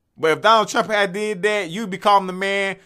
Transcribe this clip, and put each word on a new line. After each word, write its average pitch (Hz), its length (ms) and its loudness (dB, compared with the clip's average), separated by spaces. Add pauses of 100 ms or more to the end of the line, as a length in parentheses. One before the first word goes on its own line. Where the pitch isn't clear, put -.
(160)
But 160 160 0
if 151 100 -2
Donald 214 260 4
Trump 226 220 -2
had 202 220 0
did 208 300 -6
that, 202 300 -2
you'd 208 180 -8
be 185 80 -8
calling 196 300 4
the 185 60 -8
man 196 520 -4